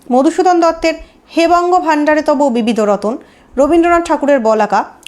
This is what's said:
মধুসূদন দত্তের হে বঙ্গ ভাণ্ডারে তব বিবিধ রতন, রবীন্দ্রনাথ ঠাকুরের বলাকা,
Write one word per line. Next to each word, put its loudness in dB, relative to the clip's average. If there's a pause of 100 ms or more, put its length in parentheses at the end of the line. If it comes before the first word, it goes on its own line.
(120)
মধুসূদন 2
দত্তের 0 (440)
হে 2
বঙ্গ 2
ভাণ্ডারে 0
তব 0
বিবিধ -2
রতন, -2 (400)
রবীন্দ্রনাথ 2
ঠাকুরের 0
বলাকা, 0 (220)